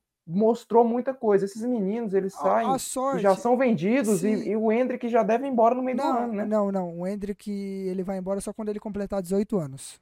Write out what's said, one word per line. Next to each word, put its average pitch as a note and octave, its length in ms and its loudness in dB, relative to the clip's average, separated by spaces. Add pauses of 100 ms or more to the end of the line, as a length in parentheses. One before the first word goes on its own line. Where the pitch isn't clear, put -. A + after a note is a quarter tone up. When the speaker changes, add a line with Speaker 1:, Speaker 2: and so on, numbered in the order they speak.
(260)
Speaker 1:
mostrou A3 580 2
muita B3 300 -2
coisa. G3+ 320 2
Esses G#3+ 180 -10
meninos, A3 480 -2
eles F#3+ 220 0
Speaker 2:
A, - 40 -16
Speaker 1:
saem A3 320 2
Speaker 2:
a C4+ 60 2
Speaker 1:
e - 40 -4
Speaker 2:
sorte, C4 420 -4
Speaker 1:
já G3 120 6
são A#3+ 220 2
vendidos A3 680 2
e, G#3+ 140 2
Speaker 2:
sim. - 140 -4
Speaker 1:
e G#3+ 60 0
o A3 140 2
Endrick B3 380 0
já A3+ 140 4
deve A3+ 240 2
ir C#4 40 -4
embora A#3 240 6
no B3+ 80 -4
meio B3+ 140 -2
do C#4 60 -2
Speaker 2:
Não, B3+ 220 0
Speaker 1:
ano, A#3 100 -6
né? G3+ 100 -4
Speaker 2:
não, G#3 260 0
não. F3 300 -4
O F3+ 60 -4
Endrick, G3+ 440 -8
ele F#3+ 520 -6
vai F#3+ 160 -4
embora F#3+ 220 -4
só G#3 120 -8
quando G#3+ 160 -8
ele G#3+ 100 -6
completar G3+ 440 -4
dezoito G3 360 0
anos. C#3 440 -8